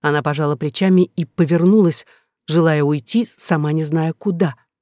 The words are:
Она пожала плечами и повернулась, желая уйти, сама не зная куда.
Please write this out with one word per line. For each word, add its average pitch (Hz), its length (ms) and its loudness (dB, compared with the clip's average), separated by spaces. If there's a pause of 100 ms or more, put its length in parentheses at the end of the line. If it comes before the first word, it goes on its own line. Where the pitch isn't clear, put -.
Она 147 200 0
пожала 147 340 -2
плечами 180 600 0
и 170 100 -4
повернулась, 175 800 2 (420)
желая 156 360 2
уйти, 151 420 -2
сама 151 460 -2
не 160 120 -2
зная 160 300 -2
куда. 175 420 -4 (260)